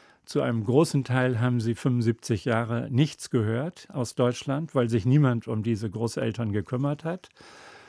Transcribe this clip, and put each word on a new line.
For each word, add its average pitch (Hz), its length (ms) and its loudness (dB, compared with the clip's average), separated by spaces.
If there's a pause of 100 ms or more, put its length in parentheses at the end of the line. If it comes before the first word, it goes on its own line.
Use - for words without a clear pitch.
(260)
Zu - 180 -2
einem 117 200 -2
großen 131 400 4
Teil 127 380 0
haben 123 180 2
sie 113 140 0
fünfundsiebzig 117 720 0
Jahre 117 460 0
nichts 139 400 0
gehört 120 600 -2
aus 123 220 -6
Deutschland, 135 640 -2
weil 120 140 2
sich 110 180 0
niemand 127 400 4
um 110 160 -4
diese 113 260 -2
Großeltern 113 640 -4
gekümmert 131 500 -4
hat. 170 260 -8 (600)